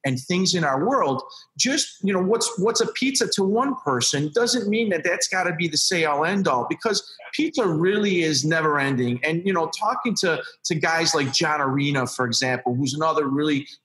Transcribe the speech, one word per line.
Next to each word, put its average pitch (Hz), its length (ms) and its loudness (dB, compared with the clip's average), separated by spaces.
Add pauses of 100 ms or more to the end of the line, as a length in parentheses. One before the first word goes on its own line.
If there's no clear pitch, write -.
and 131 140 0
things 180 360 0
in 170 100 0
our 139 220 0
world, 170 360 0 (360)
just, 277 300 0 (140)
you 196 100 2
know, 185 100 2
what's, 226 360 0
what's 226 220 2
a 226 120 2
pizza 262 420 0
to 202 80 0
one 226 320 2 (100)
person 139 500 0
doesn't 233 340 0
mean 220 220 2
that 165 140 -2
that's 175 240 0
gotta 180 260 -2
be 170 140 -2
the 151 80 -2
say 170 280 0
all 151 200 2
end 190 220 2
all, 127 220 2
because - 340 -2 (300)
pizza 285 340 0
really 185 560 2
is 151 220 0
never 156 340 2
ending. 123 460 0
And, 165 220 0
you 196 60 2
know, 165 260 0
talking 226 420 -2
to, 170 220 0 (240)
to 175 80 0
guys 165 400 0
like 139 180 0
John 151 280 0
Arena, 139 460 0
for 123 200 -2
example, 123 480 -2
who's 131 200 -2
another 156 320 0
really 143 400 0 (180)